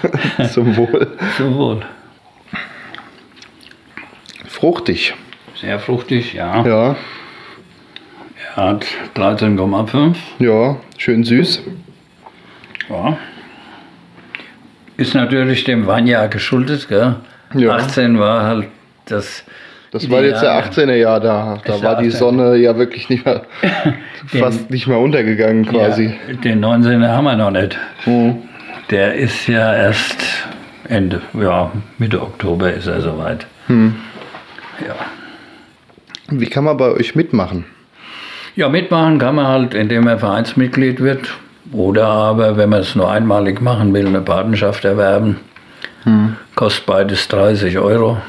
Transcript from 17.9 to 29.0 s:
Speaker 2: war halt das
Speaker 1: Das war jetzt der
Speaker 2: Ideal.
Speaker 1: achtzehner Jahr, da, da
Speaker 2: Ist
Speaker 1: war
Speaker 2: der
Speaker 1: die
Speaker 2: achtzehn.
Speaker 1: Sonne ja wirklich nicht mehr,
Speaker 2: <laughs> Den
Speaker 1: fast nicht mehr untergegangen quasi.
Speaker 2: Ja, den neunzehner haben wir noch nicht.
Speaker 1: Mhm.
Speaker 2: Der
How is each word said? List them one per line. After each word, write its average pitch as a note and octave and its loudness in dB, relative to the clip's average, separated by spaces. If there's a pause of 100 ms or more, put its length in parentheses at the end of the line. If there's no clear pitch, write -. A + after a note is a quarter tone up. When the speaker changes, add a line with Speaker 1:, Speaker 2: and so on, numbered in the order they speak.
Speaker 2:
war G#2+ 2
halt A2 -2 (400)
das - -8 (480)
Speaker 1:
Das A#2 -6
war C3 4
jetzt A2+ 2
der C#3+ 4
Speaker 2:
Ideal. - 2
Speaker 1:
achtzehner C3+ 0
Jahr, A2+ 4
da, G#2+ 0
da G#2+ -4
Speaker 2:
Ist G2+ -4
Speaker 1:
war A2 2
Speaker 2:
der A#2 0
Speaker 1:
die A#2+ 2
Speaker 2:
achtzehn. A2+ -2
Speaker 1:
Sonne B2 4
ja A#2 6
wirklich B2 -2
nicht B2 -2
mehr, - -2 (180)
Speaker 2:
<laughs> F#3 -2 (500)
Den C3 0
Speaker 1:
fast A#2+ -2
nicht B2+ -4
mehr B2+ 2
untergegangen A2 2
quasi. G#2+ 0 (120)
Speaker 2:
Ja, C3 -10 (100)
den A2 0
neunzehner A#2 4
haben D3 2
wir C3 2
noch G#2 2
nicht. F#2+ -2 (300)
Speaker 1:
Mhm. A#2+ 2 (520)
Speaker 2:
Der G2+ 2